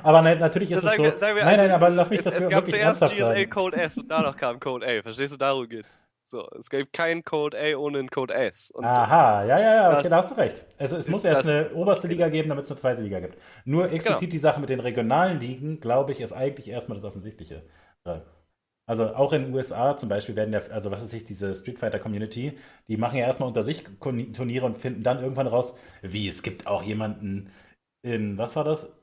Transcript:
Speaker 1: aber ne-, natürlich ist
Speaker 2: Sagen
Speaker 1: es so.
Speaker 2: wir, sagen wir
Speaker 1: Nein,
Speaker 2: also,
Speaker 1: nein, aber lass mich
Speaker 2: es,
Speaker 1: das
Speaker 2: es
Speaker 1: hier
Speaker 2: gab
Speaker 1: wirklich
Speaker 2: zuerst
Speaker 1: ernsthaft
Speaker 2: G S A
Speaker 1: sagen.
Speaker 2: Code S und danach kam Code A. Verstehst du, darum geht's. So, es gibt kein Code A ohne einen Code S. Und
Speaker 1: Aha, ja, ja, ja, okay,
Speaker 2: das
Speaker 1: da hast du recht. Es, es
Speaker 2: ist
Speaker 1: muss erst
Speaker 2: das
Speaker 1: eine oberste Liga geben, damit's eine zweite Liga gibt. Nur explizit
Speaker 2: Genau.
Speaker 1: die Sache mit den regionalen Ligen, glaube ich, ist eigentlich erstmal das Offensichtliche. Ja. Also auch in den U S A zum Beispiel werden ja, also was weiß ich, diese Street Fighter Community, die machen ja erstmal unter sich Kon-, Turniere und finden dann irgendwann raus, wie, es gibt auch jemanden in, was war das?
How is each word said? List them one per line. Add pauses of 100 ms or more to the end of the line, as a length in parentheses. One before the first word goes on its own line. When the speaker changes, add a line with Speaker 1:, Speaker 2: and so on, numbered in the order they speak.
Speaker 1:
aber
ne-,
natürlich
ist
Speaker 2:
Sagen
Speaker 1:
es
so.
Speaker 2:
wir,
sagen
wir
Speaker 1:
Nein,
Speaker 2:
also,
Speaker 1:
nein,
aber
lass
mich
Speaker 2:
es,
Speaker 1:
das
Speaker 2:
es
Speaker 1:
hier
Speaker 2:
gab
Speaker 1:
wirklich
Speaker 2:
zuerst
Speaker 1:
ernsthaft
Speaker 2:
G
S
A
Speaker 1:
sagen.
Speaker 2:
Code
S
und
danach
kam
Code
A.
Verstehst
du,
darum
geht's. (220)
So, (120)
es
gibt
kein
Code
A
ohne
einen
Code
S.
Und
Speaker 1:
Aha,
ja,
ja,
ja,
okay,
Speaker 2:
das
Speaker 1:
da
hast
du
recht. (140)
Es,
es
Speaker 2:
ist
Speaker 1:
muss
erst
Speaker 2:
das
Speaker 1:
eine
oberste
Liga
geben,
damit's
eine
zweite
Liga
gibt. (260)
Nur
explizit
Speaker 2:
Genau.
Speaker 1:
die
Sache
mit
den
regionalen
Ligen,
glaube
ich,
ist
eigentlich
erstmal
das
Offensichtliche. (420)
Ja. (640)
Also
auch
in
den
U
S
A
zum
Beispiel
werden
ja, (100)
also
was
weiß
ich,
diese
Street
Fighter
Community, (300)
die
machen
ja
erstmal
unter
sich (160)
Kon-,
Turniere
und
finden
dann
irgendwann
raus, (240)
wie,
es
gibt
auch
jemanden (500)
in,
was
war
das? (100)